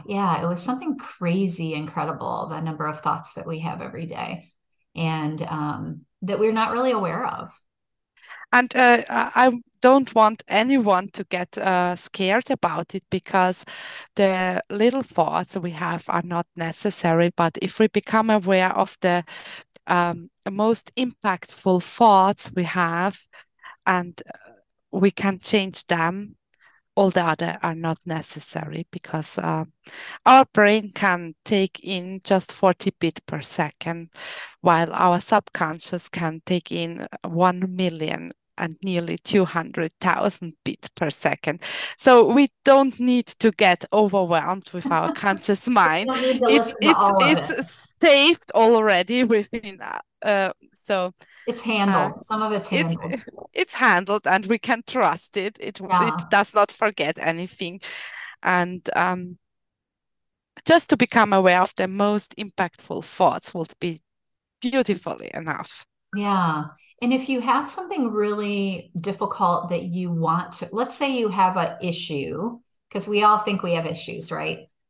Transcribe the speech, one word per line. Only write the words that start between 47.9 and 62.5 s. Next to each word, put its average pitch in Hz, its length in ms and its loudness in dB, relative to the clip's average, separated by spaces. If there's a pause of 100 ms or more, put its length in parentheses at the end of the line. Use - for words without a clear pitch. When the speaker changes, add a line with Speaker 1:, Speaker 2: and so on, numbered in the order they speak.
Speaker 2:
saved 285 500 4
already 220 720 4
within, 214 580 -2
uh, - 180 -10 (240)
uh, 196 300 0 (300)
so, 185 300 -4 (320)
Speaker 1:
It's 233 160 -6
handled. 202 520 0
Speaker 2:
uh, - 60 -18
Speaker 1:
Some 214 220 -6
of 214 100 -2
it's 196 200 -4
Speaker 2:
it's, 165 260 0
Speaker 1:
handled. 175 240 -8 (320)
Speaker 2:
it's - 200 -4
handled 202 540 2
and 190 180 2
we 220 140 0
can 233 280 -4
trust 175 500 -2
it. 202 220 -6
It, - 200 -10 (100)
Speaker 1:
Yeah. 180 100 2
Speaker 2:
it 170 300 -2
does 202 240 2
not 208 180 4
forget 165 480 -2
anything. 175 640 -6 (640)
And, 180 520 0
um, 180 420 -2 (1300)
just 330 240 4
to - 80 4
become 214 360 4
aware 185 280 6
of 185 140 0
the 185 120 -2
most 202 500 -2
impactful - 680 -8